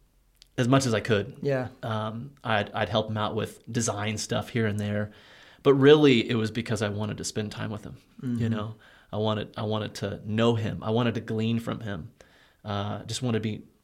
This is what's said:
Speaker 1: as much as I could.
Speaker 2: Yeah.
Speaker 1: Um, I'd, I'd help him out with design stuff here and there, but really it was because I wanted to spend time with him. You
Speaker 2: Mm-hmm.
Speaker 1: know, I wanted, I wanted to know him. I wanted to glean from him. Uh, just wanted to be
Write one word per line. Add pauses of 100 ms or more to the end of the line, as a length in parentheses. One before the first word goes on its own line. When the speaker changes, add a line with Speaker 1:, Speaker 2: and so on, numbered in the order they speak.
(580)
Speaker 1:
as
much
as
I
could.
Speaker 2:
Yeah. (160)
Speaker 1:
Um, (100)
I'd,
I'd
help
him
out
with (120)
design
stuff
here
and
there, (500)
but
really
it
was
because
I
wanted
to
spend
time
with
him. (260)
You
Speaker 2:
Mm-hmm.
Speaker 1:
know, (380)
I
wanted,
I
wanted
to
know
him.
I
wanted
to
glean
from
him. (540)
Uh,
just
wanted
to
be (220)